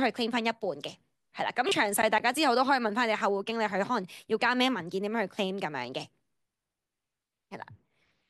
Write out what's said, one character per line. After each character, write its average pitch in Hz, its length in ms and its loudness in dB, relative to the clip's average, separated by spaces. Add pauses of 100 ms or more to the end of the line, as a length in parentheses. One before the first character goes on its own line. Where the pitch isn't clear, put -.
去 269 40 4
claim 226 240 -2
返 240 100 0
一 226 100 0
半 - 120 -8
嘅， 151 320 -4 (420)
係 - 80 -2
啦。 107 100 0
噉 269 160 0
詳 233 220 2
細 220 160 2
大 214 100 4
家 240 140 2
之 302 140 2
後 240 100 4
都 254 80 4
可 277 100 4
以 262 40 4
問 214 160 0
返 240 120 2
你 214 80 2
客 214 120 0
戶 202 180 0
經 226 160 -4
理， 220 40 2
佢 196 200 0
可 226 160 0
能 185 60 -6 (220)
要 214 100 0
加 240 160 2
咩 254 160 4
文 180 180 -4
件， 190 140 -4
點 208 100 -4
樣 226 140 -2
去 - 80 -16
claim 196 260 -2
噉 175 80 -4
樣 131 240 -6
嘅， 147 140 -8 (1400)
係 196 80 -12
啦。 - 80 -12 (640)